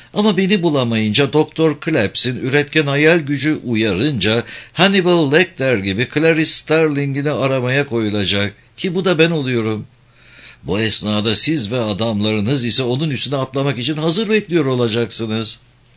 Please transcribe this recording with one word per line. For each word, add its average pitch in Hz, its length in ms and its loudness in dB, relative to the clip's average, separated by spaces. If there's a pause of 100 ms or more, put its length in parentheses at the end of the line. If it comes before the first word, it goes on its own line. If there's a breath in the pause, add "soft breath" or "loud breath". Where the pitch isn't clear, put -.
(140)
Ama 208 220 2
beni 190 260 2
bulamayınca, 120 720 0
Doktor 151 480 2
Klebs'in 127 560 -2
üretken 143 500 0
hayal 151 320 4
gücü 143 460 -2
uyarınca, 110 800 0 (280 loud breath)
Hannibal 175 600 2
Lecter 139 440 2
gibi 98 380 -2
Clarice 160 300 2
Starling'ini 143 840 0
aramaya 135 560 0
koyulacak. 101 680 0 (220 soft breath)
Ki 185 180 -4
bu 180 100 -2
da 180 140 2
ben 165 120 4
oluyorum. 117 560 -2 (760 loud breath)
Bu 98 180 -2
esnada 107 560 0
siz 135 360 -2
ve 127 80 -2
adamlarınız 107 840 -2
ise 117 180 0
onun 135 280 -2
üstüne 131 260 -4
atlamak 135 420 -2
için 131 180 -4
hazır 165 320 0
bekliyor 185 380 0
olacaksınız." 113 920 -2 (360)